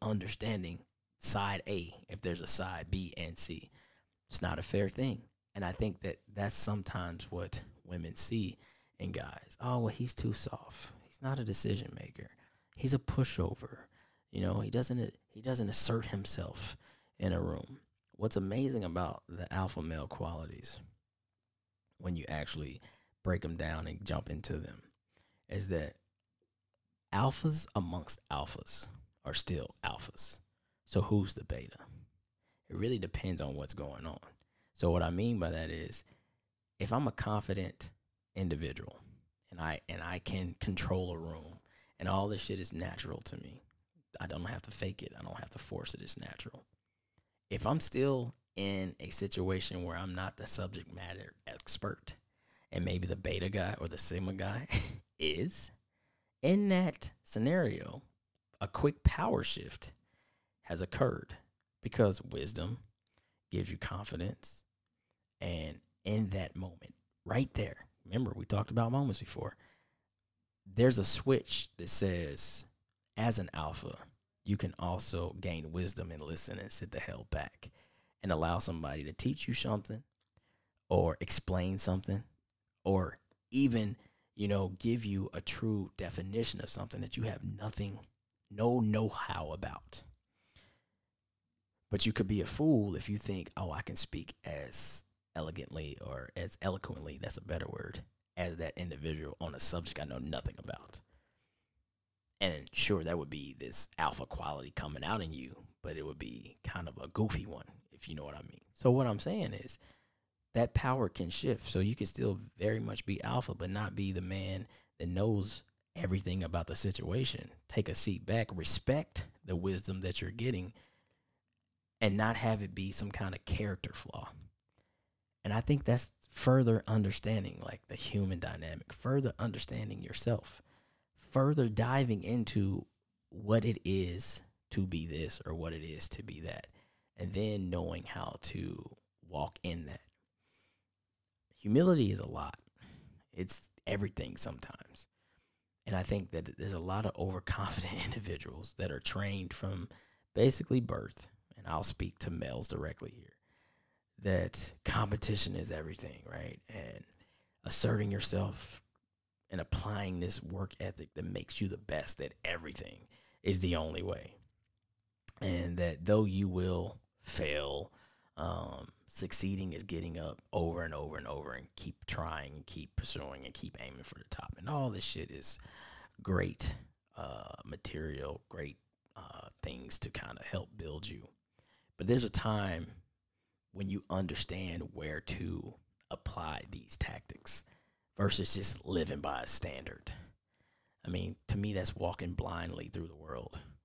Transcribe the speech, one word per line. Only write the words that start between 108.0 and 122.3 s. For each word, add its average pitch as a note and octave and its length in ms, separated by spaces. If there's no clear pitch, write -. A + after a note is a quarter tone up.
you D#2 60
know D2 100
what C#2+ 100
I D2 60
mean. - 200
So - 180
what B2+ 160
I'm G#2+ 120
saying F3 340
is - 260
that A#2 200
power B2+ 360
can E2+ 200
shift. - 380
So - 120
you G2+ 160
can G2+ 120
still G2+ 320
very A2 220
much G#2+ 260
be G2+ 180
alpha, A2+ 320
but F2+ 140
not G2+ 260
be G2 160
the F#2 100
man F#2+ 460
that E2+ 80
knows G2+ 560
everything F#2 480
about E2 240
the - 80
situation. G2 720
Take - 180
a D#2+ 80
seat F#2 300
back, A2 280
respect - 720
the F#2 100
wisdom F#2+ 460
that F#2 200
you're F2+ 100
getting, G#2+ 420
and G2+ 160
not A2 180